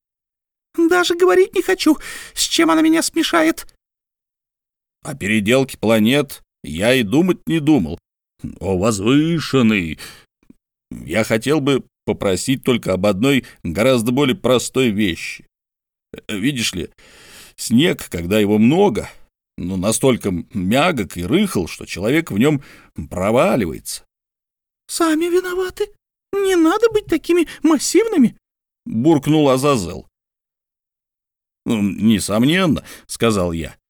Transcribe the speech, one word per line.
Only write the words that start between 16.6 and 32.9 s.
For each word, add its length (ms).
ли, 160
снег, 540
когда 300
его 180
много, 520
ну, 200
настолько 540
мягок 640
и 80
рыхл, 420
что 180
человек 460
в 80
нём 240
проваливается. 920
"Сами 380
виноваты. 640
Не 220
надо 340
быть 160
такими 420
массивными", 720
буркнул 640
Азазел. 580
"Ну, 160
несомненно", 1000